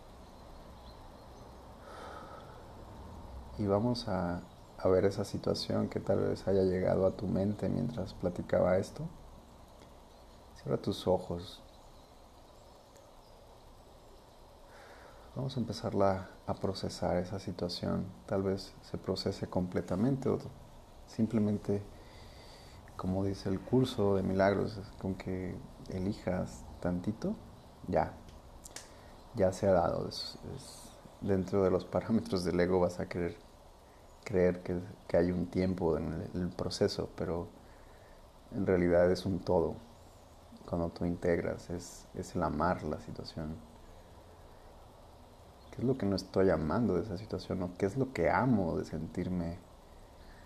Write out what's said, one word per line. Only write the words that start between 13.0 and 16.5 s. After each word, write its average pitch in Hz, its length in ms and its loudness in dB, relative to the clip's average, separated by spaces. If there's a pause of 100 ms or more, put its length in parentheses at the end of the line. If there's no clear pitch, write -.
Vamos 135 220 -4
a - 20 2
empezarla 98 720 2 (180)
a - 60 0